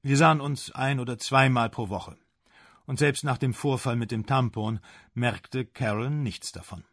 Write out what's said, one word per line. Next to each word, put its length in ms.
Wir 140
sahen 240
uns 300
ein- 300
oder 180
zweimal 500
pro 220
Woche. 260
Und 120
selbst 260
nach 120
dem 160
Vorfall 440
mit 140
dem 140
Tampon 560
merkte 540
Carolyn 560
nichts 300
davon. 400